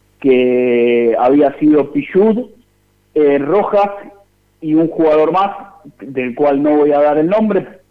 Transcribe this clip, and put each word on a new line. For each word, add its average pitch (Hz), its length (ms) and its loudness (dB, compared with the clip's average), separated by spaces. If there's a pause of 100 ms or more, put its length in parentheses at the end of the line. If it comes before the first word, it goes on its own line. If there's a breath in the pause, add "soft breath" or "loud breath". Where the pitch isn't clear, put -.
(200)
que 123 1000 2
había 139 380 2
sido 151 340 2
Pichud, 208 580 -2 (640)
eh, 143 240 2
Rojas 202 500 -2 (720)
y 156 120 -4
un 160 160 2
jugador 156 420 2
más, 190 240 -2 (460)
del 127 340 -8
cual 143 260 0
no 151 140 0
voy 147 160 2
a 143 80 2
dar 147 180 2
el 156 100 0
nombre, 202 380 -2 (240)